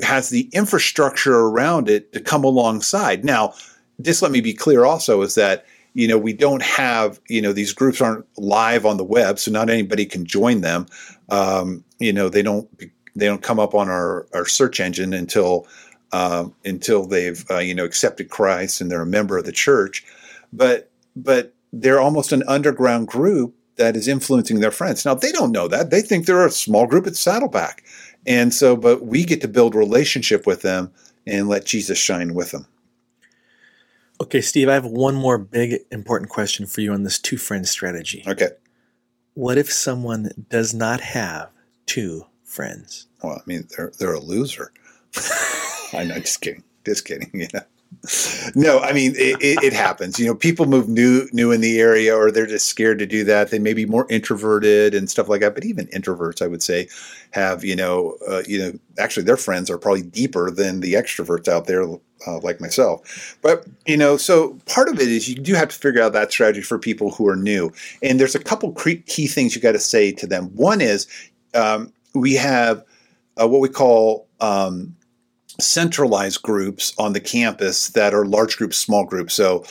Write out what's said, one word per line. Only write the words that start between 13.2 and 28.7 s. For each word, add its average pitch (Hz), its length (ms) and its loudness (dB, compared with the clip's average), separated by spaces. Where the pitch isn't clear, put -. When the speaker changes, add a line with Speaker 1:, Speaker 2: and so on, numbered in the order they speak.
Speaker 1:
don't 101 160 -2
come 113 160 -2
up 104 160 0
on 101 140 2
our, 90 440 -4
our 87 140 -4
search 123 340 0
engine 92 320 -4
until, 90 540 0
uh, 87 340 -2
until 98 400 0
they've, 90 460 -4
uh, 90 80 0
you 90 160 -2
know, 90 100 -4
accepted - 460 -4
Christ 95 500 -2
and 87 100 -6
they're 85 120 -4
a 82 40 -6
member 101 300 -2
of 85 80 -2
the 104 80 -10
church. 110 520 0
But, 120 380 0
but 127 360 0
they're 131 280 4
almost 147 320 0
an 131 140 2
underground 127 640 2
group 127 460 0
that 113 200 2
is 110 120 -4
influencing 127 520 2
their 107 100 2
friends. - 340 -4
Now, 143 100 2
they 269 180 -2
don't 196 200 0
know 104 160 -2
that. 143 220 -2
They 180 100 4
think 180 240 0
they're 180 220 6
a - 40 4
small 107 360 2
group 165 200 4
at 185 100 -6
Saddleback. 185 680 -2
And 120 280 4
so, 123 220 6